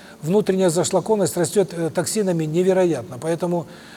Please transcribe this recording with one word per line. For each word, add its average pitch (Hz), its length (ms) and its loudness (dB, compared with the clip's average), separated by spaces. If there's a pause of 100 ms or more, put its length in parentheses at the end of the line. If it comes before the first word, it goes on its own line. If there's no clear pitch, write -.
(220)
внутренняя 190 480 2
зашлакованность 180 680 0
растет, 175 380 0
э, 165 160 -4
токсинами 180 560 -2
невероятно. 165 760 0
Поэтому, 170 460 -2 (320)